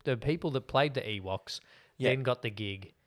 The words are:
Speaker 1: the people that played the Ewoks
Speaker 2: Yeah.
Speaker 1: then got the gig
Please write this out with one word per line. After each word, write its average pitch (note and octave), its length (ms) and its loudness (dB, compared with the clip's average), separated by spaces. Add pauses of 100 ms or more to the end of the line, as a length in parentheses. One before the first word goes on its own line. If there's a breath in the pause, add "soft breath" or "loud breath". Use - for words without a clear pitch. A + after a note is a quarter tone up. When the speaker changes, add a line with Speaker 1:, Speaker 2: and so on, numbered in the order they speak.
Speaker 1:
the B2+ 140 2
people D#3 340 0
that C3 160 0
played C#3+ 280 2
the C3 60 0
Ewoks G2 580 -6 (380 soft breath)
Speaker 2:
Yeah. B2+ 120 4
Speaker 1:
then C3 140 2
got B2 180 2
the A#2+ 80 -2
gig G2 440 -6 (140)